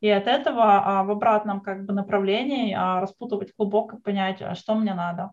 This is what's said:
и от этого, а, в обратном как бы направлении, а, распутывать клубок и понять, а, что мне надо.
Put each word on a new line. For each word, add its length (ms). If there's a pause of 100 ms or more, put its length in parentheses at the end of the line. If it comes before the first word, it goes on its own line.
и 100
от 160
этого, 580
а, 200
в 80
обратном 480
как 260
бы 60
направлении, 840
а, 240
распутывать 560
клубок 380
и 80
понять, 400
а, 140
что 180
мне 200
надо. 380